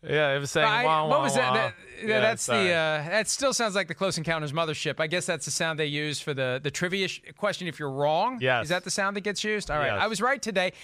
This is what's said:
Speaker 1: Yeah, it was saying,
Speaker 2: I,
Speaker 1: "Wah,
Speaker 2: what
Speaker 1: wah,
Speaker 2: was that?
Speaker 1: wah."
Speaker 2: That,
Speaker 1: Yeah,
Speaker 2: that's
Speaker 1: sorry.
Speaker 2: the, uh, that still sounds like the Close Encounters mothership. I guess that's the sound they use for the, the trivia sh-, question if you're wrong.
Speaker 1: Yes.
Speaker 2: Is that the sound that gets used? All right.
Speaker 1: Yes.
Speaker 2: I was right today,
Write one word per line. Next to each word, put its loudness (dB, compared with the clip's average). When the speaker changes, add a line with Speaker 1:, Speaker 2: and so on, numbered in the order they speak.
Speaker 1:
Yeah, 2
it 0
was -4
saying, 4
Speaker 2:
I, 2
Speaker 1:
"Wah, 4
Speaker 2:
what 4
Speaker 1:
wah, 2
Speaker 2:
was 0
that? 2
Speaker 1:
wah." 4
Speaker 2:
That, 0
Speaker 1:
Yeah, 2
Speaker 2:
that's 2
Speaker 1:
sorry. 2
Speaker 2:
the, 4
uh, 0
that 0
still 0
sounds 0
like 0
the -6
Close -2
Encounters -2
mothership. -2
I 0
guess -2
that's -2
the -6
sound -2
they 2
use -2
for -6
the, -2
the -2
trivia -2
sh-, -8
question -2
if -8
you're -4
wrong. 2
Speaker 1:
Yes. 4
Speaker 2:
Is -8
that 0
the -6
sound 0
that -6
gets -4
used? -2
All 0
right. 2
Speaker 1:
Yes. 0
Speaker 2:
I 2
was -2
right 0
today, 0